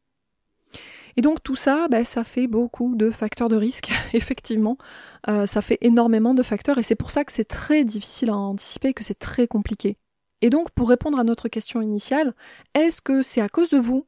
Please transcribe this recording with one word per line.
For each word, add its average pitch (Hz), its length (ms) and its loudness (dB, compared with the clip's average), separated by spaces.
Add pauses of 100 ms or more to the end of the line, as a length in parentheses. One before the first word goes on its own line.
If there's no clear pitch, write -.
(1200)
Et 240 40 2
donc 302 200 2
tout 262 140 -6
ça, 311 320 2
bah, 240 160 2
ça 233 200 -4
fait 254 220 -2
beaucoup 240 480 -2
de 220 160 2
facteurs 220 380 -4
de 220 80 4
risque, 220 340 -2 (120)
<laughs> - 100 -12
effectivement. 226 640 -2 (520)
Euh, 208 180 0
ça 208 160 -2
fait - 180 0
énormément 233 540 4
de 254 80 4
facteurs, 262 340 -2
et 240 60 0
c'est 220 120 2
pour - 160 -6
ça 294 140 0
que - 80 -14
c'est 220 120 -2
très - 400 0
difficile 220 440 -4
à 208 80 0
anticiper, 202 560 -4
que 220 120 -8
c'est - 140 -6
très - 280 -2
compliqué. 208 500 -2 (460)
Et 233 80 6
donc, 302 220 0
pour 240 180 2
répondre 269 280 2
à 240 60 2
notre 233 240 -2
question 226 320 -6
initiale, 220 540 -2 (400)
est-ce 320 260 2
que 269 220 0
c'est - 180 -2
à 202 80 0
cause 339 220 0
de 285 80 4
vous 254 300 0